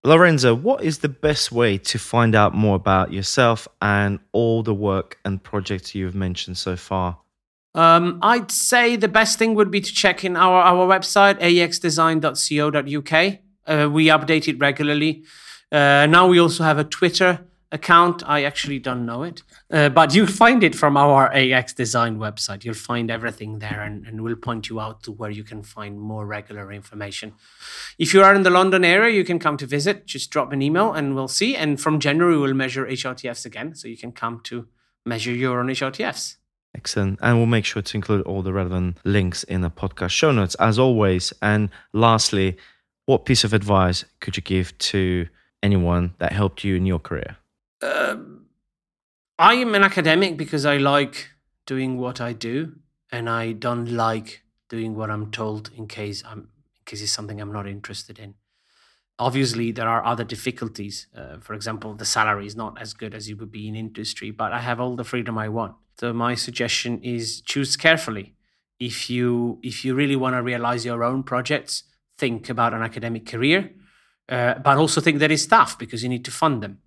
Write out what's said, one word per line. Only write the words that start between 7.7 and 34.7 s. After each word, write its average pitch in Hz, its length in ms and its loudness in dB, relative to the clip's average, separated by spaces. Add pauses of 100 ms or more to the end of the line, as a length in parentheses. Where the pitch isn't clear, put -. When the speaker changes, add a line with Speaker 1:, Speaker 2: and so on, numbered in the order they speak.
Speaker 2:
Um, 170 460 4
I'd 214 300 2
say 240 460 2
the 202 120 0
best 214 300 2
thing 226 160 2
would 208 160 2
be 202 100 0
to - 140 -10
check 185 300 2
in 180 120 -2
our, 185 240 6
our 180 280 6
website, 196 520 4
A 175 80 2
E 175 140 6
X 170 160 -2
design 160 420 2
dot 147 160 -2 (120)
co 147 220 0
dot 143 180 -2
U 147 120 -4
K. 170 400 2 (240)
Uh, 151 260 2
we 156 160 4
update 156 420 4
it 127 100 -4
regularly. 147 640 0 (480)
Uh, 143 400 6
now 180 160 10
we 180 120 8
also 170 260 4
have 151 140 4
a 151 60 0
Twitter 175 640 0 (240)
account. 175 560 4
I 147 180 0
actually 143 340 -6
don't 127 280 -6
know 117 160 -8
it, 170 200 -12 (280)
uh, 147 180 6
but 147 260 6
you'll 202 120 6
find 233 360 6
it 165 120 4
from 143 240 2
our 139 340 6
A 131 220 2
X 127 180 0
Design 117 460 -2
website. 104 440 -8
You'll 113 120 -8
find 117 360 -6
everything 110 500 -8
there, 107 200 -8
and, 104 260 -12
and 110 140 -12
we'll 117 160 -6
point 113 320 -8
you 110 100 -10
out 110 260 -12
to 113 80 -14
where 107 180 -10
you 104 120 -12
can 107 200 -16
find 104 360 -16
more 107 280 -10
regular 104 460 -14
information. 104 600 -14 (680)
If 160 140 0
you 190 100 10
are 196 120 10
in 196 80 4
the 185 80 6
London 185 340 4
area, 208 300 4
you 190 100 2
can 175 140 -2
come 147 180 -2
to 139 100 -10
visit. 147 380 -2
Just - 260 -10
drop 139 220 -2
an 139 80 -2
email 170 320 2
and 143 220 -4
we'll 131 140 -4
see. 240 280 -2
And 147 240 -2
from 156 200 0
January, 160 360 2
we'll 139 160 0
measure 131 340 -4
H 127 200 -8
R 127 80 -6
T 127 140 -12
Fs 120 180 -12
again, 120 280 -12
so 117 140 -18
you 113 80 -14
can 117 160 -16
come 117 280 -8
to 120 280 -12 (380)